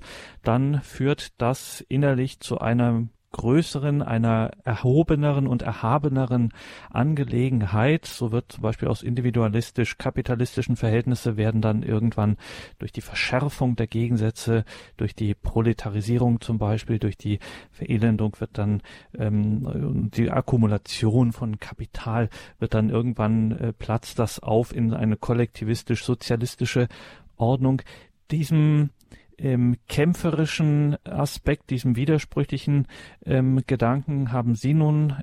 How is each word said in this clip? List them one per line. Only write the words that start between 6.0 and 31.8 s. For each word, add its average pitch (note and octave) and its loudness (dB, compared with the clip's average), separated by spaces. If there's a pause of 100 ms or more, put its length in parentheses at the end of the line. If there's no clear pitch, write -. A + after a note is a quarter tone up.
Angelegenheit. B2 2
So A#2 -4
wird A#2 -4
zum - -10
Beispiel A2 -2
aus A2 -2
individualistisch-kapitalistischen A#2+ -2
Verhältnisse A#2 0
werden A2 2
dann A2 0
irgendwann G#2+ 0 (420)
durch - -10
die A2 -10
Verschärfung B2+ -2
der A2+ -2
Gegensätze, A2+ 0 (340)
durch - -4
die G#2 -2
Proletarisierung A#2 0
zum A#2 -4
Beispiel, G#2+ -2
durch G2+ -2
die G#2 -4 (320)
Verelendung A2 0
wird - -8
dann, G#2 0 (360)
ähm, G#2+ -2
die A2+ 0
Akkumulation A2+ 2
von A2 -6
Kapital - -6 (300)
wird A2 -2
dann A2 2
irgendwann, A2 0
äh, A2+ -4
platzt - -6
das A2 -2
auf A2+ 0
in A2+ 0
eine A2+ 0
kollektivistisch-sozialistische A#2+ -2 (480)
Ordnung. C3 2 (500)
Diesem, D3+ 4 (480)
ähm, B2 2 (100)
kämpferischen D3+ 2
Aspekt, - -2
diesem B2+ 2